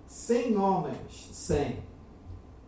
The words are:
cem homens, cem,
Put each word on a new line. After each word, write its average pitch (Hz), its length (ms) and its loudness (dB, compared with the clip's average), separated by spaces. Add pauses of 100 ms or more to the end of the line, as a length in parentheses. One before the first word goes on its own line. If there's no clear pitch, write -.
cem 233 500 2
homens, 185 760 0
cem, - 500 0 (840)